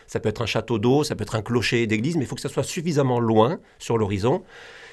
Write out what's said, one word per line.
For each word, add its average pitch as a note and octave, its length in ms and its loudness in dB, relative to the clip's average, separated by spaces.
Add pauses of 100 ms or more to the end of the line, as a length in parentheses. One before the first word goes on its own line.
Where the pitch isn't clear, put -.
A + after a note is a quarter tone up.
ça - 140 -6
peut A2+ 80 -2
être G#2 140 -2
un A2 40 -4
château A2+ 320 -2
d'eau, C3 240 4
ça - 140 -4
peut G#2+ 60 -6
être - 120 -6
un G#2+ 80 -2
clocher A#2 460 0
d'église, A2+ 280 0
mais C3 80 0
il - 40 -6
faut B2+ 80 -8
que - 40 -10
ça C#3+ 80 -6
soit C#3 140 -2
suffisamment C#3+ 560 0
loin A2+ 400 4 (220)
sur A#2 180 -2
l'horizon. G#2+ 440 0 (500)